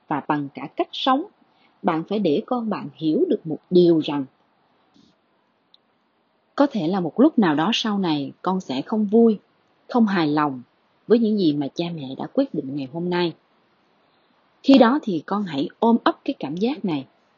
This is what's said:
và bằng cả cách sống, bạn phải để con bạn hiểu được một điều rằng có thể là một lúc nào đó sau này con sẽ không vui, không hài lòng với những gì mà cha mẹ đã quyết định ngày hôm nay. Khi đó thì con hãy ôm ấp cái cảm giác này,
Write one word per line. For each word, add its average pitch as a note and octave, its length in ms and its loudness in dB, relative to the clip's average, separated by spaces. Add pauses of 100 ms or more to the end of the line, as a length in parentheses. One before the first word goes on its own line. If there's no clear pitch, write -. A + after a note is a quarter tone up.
và C#3+ 200 -4
bằng D3 260 -2
cả C#3 220 -14
cách - 160 -4
sống, C4+ 320 -2 (580)
bạn E3 280 -2
phải G#3 100 -2
để F3+ 260 0
con A#3 240 -4
bạn D3 260 -8
hiểu D#3+ 340 0
được G#3+ 180 -2
một D3+ 100 -6 (120)
điều E3+ 300 6
rằng C#3+ 260 -4 (2250)
có C#4+ 160 4
thể E3 160 -2
là F#3+ 120 0
một E3 200 -2
lúc D4 200 4
nào D#3+ 160 4
đó E3 180 0
sau G#3 260 -4
này D3 320 -2 (100)
con F#3 180 -2
sẽ C3+ 220 -8
không A3 240 -2
vui, A3 340 4 (500)
không A#3 160 2
hài F3 220 0
lòng D3 340 -2 (460)
với A#3 120 4
những G#3+ 180 0
gì E3 160 2
mà D3 220 -4
cha E3+ 100 -4 (100)
mẹ C3+ 220 -10
đã C#3 160 -8
quyết C4+ 200 -2
định C#3+ 220 -8
ngày C3+ 180 -8
hôm F3 160 -6
nay. F3 240 -2 (1300)
Khi C4+ 140 8
đó B3 240 6
thì E3 240 -4
con G#3 180 -4
hãy D#3 260 -4 (100)
ôm A#3 240 4
ấp - 220 -6
cái C#4 140 -6
cảm C#3+ 180 -8
giác A#3 280 -4
này, D3 220 -6 (300)